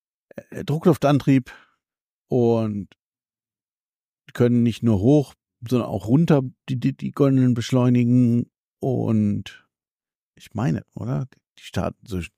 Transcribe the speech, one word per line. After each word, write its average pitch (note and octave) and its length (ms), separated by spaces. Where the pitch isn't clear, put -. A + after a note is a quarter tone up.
äh, - 140
Druckluftantrieb C#3 880
und A2+ 600
können A#2+ 300
nicht A#2 200
nur A2 160
hoch, C3+ 340
sondern B2 220
auch G#2 180
runter D3 340
die, C3 100
die, C#3 180
die C3 140
Gondeln C3 420
beschleunigen. B2 960
Und A2 880
ich - 200
meine, C3+ 300
oder? C3 320
Die - 40
starten - 440
so. F#2 120